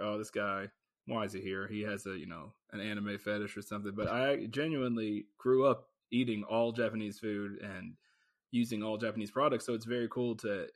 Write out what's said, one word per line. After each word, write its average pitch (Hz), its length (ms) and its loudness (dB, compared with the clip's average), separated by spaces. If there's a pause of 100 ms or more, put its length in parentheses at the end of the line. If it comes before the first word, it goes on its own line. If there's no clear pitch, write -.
"Oh, 107 160 -2
this 107 140 -6
guy, 101 360 -2 (380)
why 113 200 -2
is 101 80 -4
he 95 80 -6
here? 98 260 -2
He 107 140 -4
has 104 240 -4
a, 95 120 -4
you 82 100 -8
know, 85 260 -12 (180)
an 104 100 -6
anime 104 360 -2
fetish 104 400 -2
or 101 40 -6
something." 101 340 -6
But 104 140 0
I 131 380 2
genuinely 120 800 0 (120)
grew 131 300 6
up 127 200 4 (240)
eating 117 320 2
all 117 280 4
Japanese 110 480 0
food 101 420 -2
and 95 320 -8 (580)
using 117 320 2
all 107 140 0
Japanese 107 340 -2
products. 135 340 2
So 123 80 0
it's 113 120 -2
very 120 240 0
cool 123 280 0
to, 101 380 -2